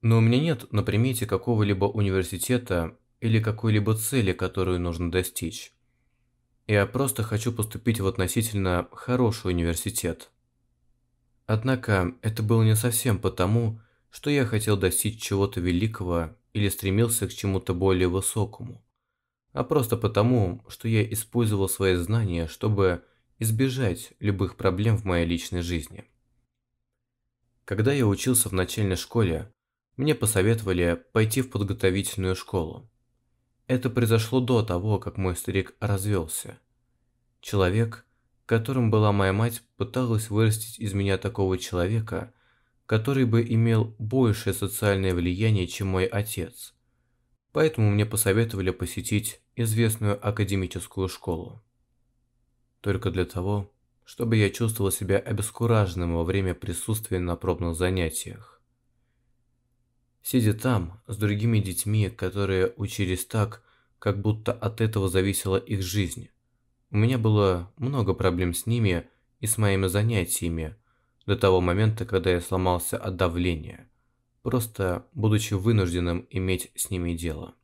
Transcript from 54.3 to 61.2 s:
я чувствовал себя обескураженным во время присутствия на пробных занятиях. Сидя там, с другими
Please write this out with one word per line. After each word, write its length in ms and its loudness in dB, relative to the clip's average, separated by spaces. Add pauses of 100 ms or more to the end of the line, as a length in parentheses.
я 140 4
чувствовал 400 0
себя 280 0
обескураженным 960 0
во 100 0
время 300 0
присутствия 640 -6
на 180 -2
пробных 400 -2
занятиях. 840 -4 (1600)
Сидя 320 2
там, 520 -2
с 100 -8
другими 420 2